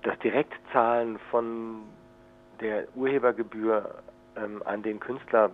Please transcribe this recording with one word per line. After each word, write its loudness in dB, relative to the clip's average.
das 0
Direktzahlen 2
von -2
der -2
Urhebergebühr, 0
ähm, -8
an -4
den -4
Künstler, 2